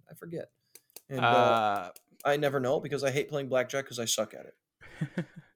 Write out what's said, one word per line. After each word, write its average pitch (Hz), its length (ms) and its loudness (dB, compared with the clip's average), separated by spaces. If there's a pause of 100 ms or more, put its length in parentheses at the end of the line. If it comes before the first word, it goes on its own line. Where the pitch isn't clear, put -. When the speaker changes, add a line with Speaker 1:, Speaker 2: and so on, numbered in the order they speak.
Speaker 1:
I 165 60 -20
forget. 170 340 -12 (600)
And, 131 120 -4
uh, - 20 0
Speaker 2:
Uh, 113 640 4 (360)
Speaker 1:
I 143 120 4
never 143 220 2
know 131 200 2
because 135 240 -6
I 135 80 2
hate 139 180 0
playing 139 200 -4
blackjack 127 380 0
'cause 120 120 -8
I 113 60 -2
suck - 280 0
at - 140 -16
it. - 800 -10
Speaker 2:
<laughs> - 0 - (300)